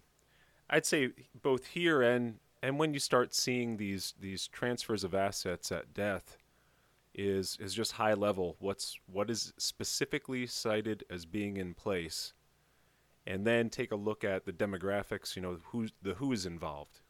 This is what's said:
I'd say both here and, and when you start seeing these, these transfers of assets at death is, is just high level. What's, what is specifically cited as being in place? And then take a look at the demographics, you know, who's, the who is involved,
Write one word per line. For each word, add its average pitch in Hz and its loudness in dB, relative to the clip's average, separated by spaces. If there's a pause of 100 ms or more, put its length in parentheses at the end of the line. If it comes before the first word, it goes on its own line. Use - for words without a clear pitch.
(680)
I'd 156 4
say 135 4 (300)
both 131 2
here 165 4
and, 120 4 (220)
and 135 0
when 156 2
you 139 -2
start - 4
seeing 120 0
these, 98 -4
these 95 -8
transfers 117 -2
of 90 -2
assets 98 0
at - -6
death 101 -2 (760)
is, 98 0
is 95 -6
just 110 0
high 107 4
level. 95 0
What's, - -4
what 101 -2
is 110 -4
specifically - -4
cited 110 -2
as 90 -8
being 101 -4
in 90 -4
place? 87 -4 (920)
And 98 -2
then 117 4
take 117 -4
a - 0
look 107 -2
at 95 0
the 98 -4
demographics, 98 -2
you 95 -6
know, 90 -6
who's, 113 -4
the 95 -2
who 135 -2
is 98 -2
involved, 80 -8 (100)